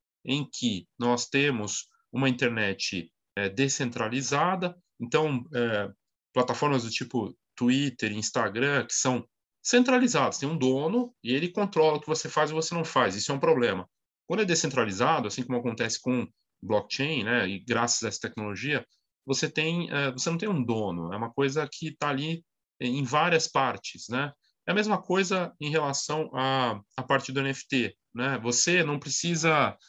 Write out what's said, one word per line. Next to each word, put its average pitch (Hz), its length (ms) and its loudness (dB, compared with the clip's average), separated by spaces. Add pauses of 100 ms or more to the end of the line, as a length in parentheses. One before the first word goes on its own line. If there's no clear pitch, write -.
(240)
em 147 260 -2
que 101 360 -2 (120)
nós 120 300 0
temos 135 600 0 (220)
uma 135 180 2
internet, 110 840 0 (240)
é, 101 140 0
descentralizada, 139 1200 0 (240)
então, 135 460 0 (100)
é, 110 360 0 (420)
plataformas 127 520 2
do 113 60 -6
tipo 113 460 -4 (180)
Twitter, 123 580 0
Instagram, 113 760 0
que - 80 -6
são 127 320 0 (360)
centralizadas, 247 760 4
tem 139 100 -4
um 160 80 -2
dono 151 640 0
e 117 100 -2
ele 156 160 0
controla 160 500 2
o - 20 -4
que - 60 -14
você 156 220 -2
faz 151 220 2
e 156 40 -6
você 160 200 -2
não 170 100 -2
faz, 113 300 0
isso 107 160 -4
é 139 40 0
um 139 40 -2
problema. 120 500 2 (380)
Quando 190 140 0
é 220 40 2
descentralizado, 127 840 2
assim 131 140 -6
como 123 160 -2
acontece 117 420 -2
com 123 260 -2 (360)
blockchain, 110 640 -2
né, 110 240 0
e 98 120 -6
graças 117 420 0
a 113 60 -4
essa - 120 -6
tecnologia, 113 640 -4 (420)
você 139 220 0
tem, 160 420 -2
é, 143 200 0
você 131 200 -4
não 170 80 0
tem 214 100 -2
um 156 160 0
dono, 92 480 -2
é 101 40 -6
uma 117 160 -6
coisa 139 380 0
que 156 260 -10
tá 147 120 -2
ali 156 340 -4 (380)
em 131 240 -2
várias 156 420 4
partes, 120 640 -4
né? 135 240 -2 (340)
É 170 60 0
a - 20 2
mesma 208 260 2
coisa 180 600 0
em 147 100 -4
relação 151 640 0
à, 131 460 0 (160)
à 127 80 -6
parte 135 260 0
do 135 80 -2
N 135 120 0
F 135 180 -8
T, 120 280 0 (160)
né? 127 260 -2
Você 120 440 2
não 147 160 0
precisa, 151 800 2 (120)